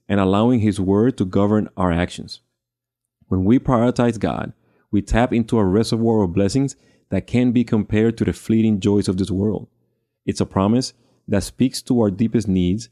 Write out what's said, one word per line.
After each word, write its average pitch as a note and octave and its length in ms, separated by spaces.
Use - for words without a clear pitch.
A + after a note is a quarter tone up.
and G2+ 100
allowing G#2 400
His G2+ 220
word G#2 360
to A2 60
govern G2+ 540
our F2+ 160
actions. - 480
When F#2 160
we A2+ 120
prioritize A#2+ 640
God, D#2+ 320
we G2+ 120
tap A2+ 320
into A#2 260
a G#2 60
reservoir A2 580
of E2+ 100
blessings G#2 440
that F#2+ 180
can't B2 260
be A#2+ 120
compared A2 520
to A2+ 60
the F#2 80
fleeting A2 480
joys G2+ 300
of F#2+ 80
this F#2+ 120
world. F#2+ 380
It's - 140
a G2+ 60
promise G#2+ 480
that G2 160
speaks - 400
to B2 160
our G#2+ 100
deepest G#2+ 380
needs, F#2 440